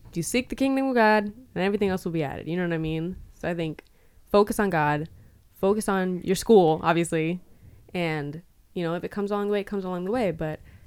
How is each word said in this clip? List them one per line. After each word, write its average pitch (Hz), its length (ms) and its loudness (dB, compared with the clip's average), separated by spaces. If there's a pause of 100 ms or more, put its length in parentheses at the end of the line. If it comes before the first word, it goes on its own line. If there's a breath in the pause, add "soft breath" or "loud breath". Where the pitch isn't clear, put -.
(140)
you 170 100 -4
seek 247 260 -2
the 233 60 -8
kingdom 269 340 2
of 254 60 -2
God 214 300 6
and 208 380 -6
everything 202 260 0
else 185 160 -2
will 180 60 -2
be 160 120 -2
added, 135 240 -6
you 160 80 -2
know 180 120 0
what 170 60 0
I 165 40 0
mean? 160 380 -4 (180)
So - 160 -6
I 175 60 -4
think 160 280 -6 (480)
focus 214 280 4
on 202 100 2
God, 151 400 0 (500 soft breath)
focus 214 300 0
on 185 320 -2
your 190 140 -2
school, 180 480 6
obviously, 165 560 0 (540 soft breath)
and, 160 480 -4 (320)
you 180 100 -4
know, 165 100 -2
if 175 100 -6
it 180 80 -8
comes 202 200 -4
along 202 160 -2
the 208 60 0
way, 208 80 0
it 196 40 -8
comes 196 200 -6
along 180 200 -6
the 190 60 -4
way. 233 200 0
But 160 280 -6 (280 soft breath)